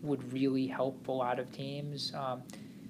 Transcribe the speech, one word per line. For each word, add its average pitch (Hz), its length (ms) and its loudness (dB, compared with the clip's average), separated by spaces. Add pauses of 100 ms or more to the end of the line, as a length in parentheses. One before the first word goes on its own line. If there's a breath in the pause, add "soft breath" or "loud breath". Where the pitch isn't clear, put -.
would 127 300 0
really 131 340 4
help 131 440 0
a - 20 2
lot 127 280 2
of 127 120 -2
teams. 143 640 -4
Um, 131 280 -2 (480 loud breath)